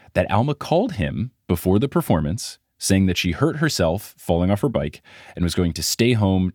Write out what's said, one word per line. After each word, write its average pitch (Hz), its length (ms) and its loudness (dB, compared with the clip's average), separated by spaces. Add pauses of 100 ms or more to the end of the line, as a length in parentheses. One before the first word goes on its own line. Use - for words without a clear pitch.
(140)
that - 160 0
Alma 127 240 2
called 190 400 -2
him 80 380 -4 (160)
before 92 320 2
the 139 100 0
performance, 90 680 -2 (180)
saying 98 280 2
that 90 120 0
she 90 140 -2
hurt 151 260 0
herself 101 600 -2
falling 87 340 0
off 101 80 0
her 147 80 0
bike 73 340 -6 (360)
and 85 60 -2
was 85 120 -2
going 87 160 0
to 85 100 -8
stay - 320 0
home 95 420 2